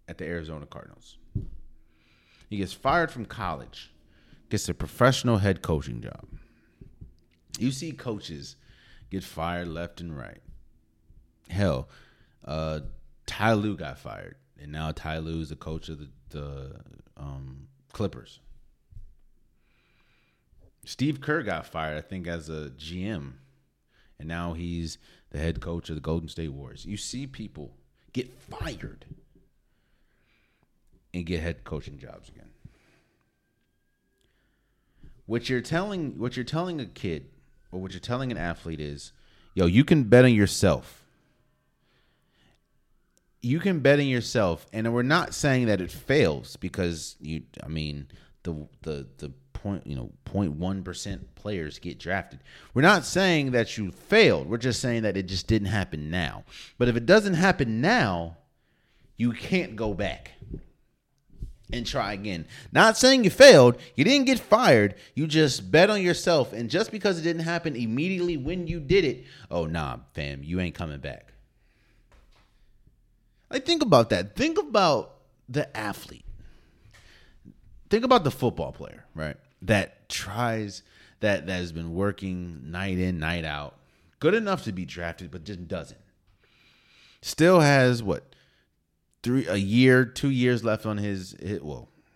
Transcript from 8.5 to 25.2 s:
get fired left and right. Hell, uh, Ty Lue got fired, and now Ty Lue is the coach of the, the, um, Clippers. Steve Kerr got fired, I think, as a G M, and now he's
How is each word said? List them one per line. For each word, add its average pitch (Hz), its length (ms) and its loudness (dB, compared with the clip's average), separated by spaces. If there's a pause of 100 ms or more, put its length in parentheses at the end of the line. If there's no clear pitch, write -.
get 95 140 -8
fired 87 440 -6
left 82 320 -10
and 82 160 -12
right. 50 240 -16 (1080)
Hell, 85 400 -2 (560)
uh, 78 340 -6 (460)
Ty 110 260 0
Lue 104 240 0
got 69 220 -12
fired, 50 380 -16 (220)
and 73 140 -16
now 78 180 -6
Ty 78 280 -8
Lue 80 240 -6
is 73 80 -10
the 76 60 -14
coach 80 340 -10
of 76 80 -12
the, 73 100 -18 (220)
the, 69 500 -12 (380)
um, 67 500 -14 (240)
Clippers. - 480 -8 (2500)
Steve 135 360 -4
Kerr 151 220 -4
got 90 240 -6
fired, 78 320 -6
I - 20 -10
think, 90 260 -10
as 85 220 -8
a 76 220 -10
G 80 340 -12
M, 71 360 -10 (800)
and 78 100 -14
now 85 240 -8
he's 85 460 -8 (320)